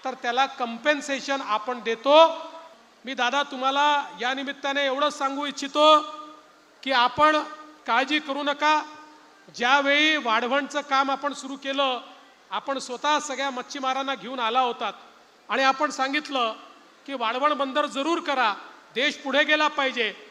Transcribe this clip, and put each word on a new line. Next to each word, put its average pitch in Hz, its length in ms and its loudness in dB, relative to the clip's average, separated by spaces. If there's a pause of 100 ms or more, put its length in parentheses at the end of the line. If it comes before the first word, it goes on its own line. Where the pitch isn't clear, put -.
तर 254 80 -6
त्याला 247 360 0
कॉम्पेन्सेशन 269 920 -2
आपण 220 400 -4
देतो. 233 340 4 (880)
मी 262 80 -10
दादा 247 300 0
तुम्हाला 285 600 0 (180)
या 247 120 -2
निमित्ताने 277 520 -4
एवढंच 277 320 0
सांगू 277 280 -4
इच्छितो 294 540 4 (840)
की 262 100 -4
आपण 294 440 4 (500)
काळजी 262 320 2
करू 285 240 -6
नका. 294 380 2 (680)
ज्यावेळी 277 720 2
वाढवणचं 247 640 0
काम 277 300 0
आपण 277 220 -4
सुरू 269 220 -12
केलं, 269 440 -2 (520)
आपण 262 280 -4
स्वतः 294 400 0
सगळ्या 269 320 -4
मच्छीमारांना 262 640 -4
घेऊन 240 240 -10
आला 240 220 2
होतात 233 320 -2 (560)
आणि 240 140 2
आपण 277 280 2
सांगितलं 269 600 -2 (540)
की 277 60 -8
वाढवण 254 400 0
बंदर 277 340 0
जरूर 277 320 -2
करा, 262 340 0 (420)
देश 269 200 0
पुढे 285 280 0
गेला 302 260 2
पाहिजे 247 420 -2 (200)